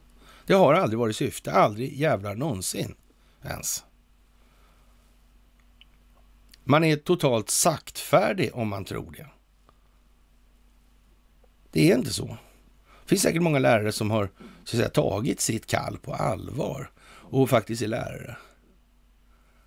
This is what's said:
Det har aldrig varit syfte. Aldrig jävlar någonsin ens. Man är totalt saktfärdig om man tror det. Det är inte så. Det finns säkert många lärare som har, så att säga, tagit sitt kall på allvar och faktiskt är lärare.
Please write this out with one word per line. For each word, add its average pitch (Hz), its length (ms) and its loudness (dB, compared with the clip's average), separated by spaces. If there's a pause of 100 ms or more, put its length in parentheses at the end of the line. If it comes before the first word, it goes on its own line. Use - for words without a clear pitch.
(460)
Det 175 80 4
har 165 200 8
aldrig 143 240 2
varit 110 180 0
syfte. - 360 -4
Aldrig 131 440 2
jävlar 107 380 0
någonsin 113 600 -6 (480)
ens. - 420 -8 (2750)
Man 151 200 4
är 156 120 4
totalt 147 540 0
saktfärdig 175 1040 0
om 113 140 -4
man 101 160 -6
tror - 320 -10
det. - 100 -20 (2500)
Det 156 200 4
är 226 60 6
inte 160 160 -4
så. - 140 -6
Det - 800 -20
finns 196 140 2
säkert 170 200 2
många 156 160 2
lärare 113 340 4
som 107 180 -2
har, 104 200 0 (340)
så - 120 -6
att 117 40 2
säga, - 80 0
tagit 143 520 -2
sitt 110 260 -4
kall - 320 -4
på - 160 -12
allvar 98 760 -6 (160)
och - 440 -2
faktiskt 117 320 0
är 107 60 -2
lärare. - 480 -8 (1300)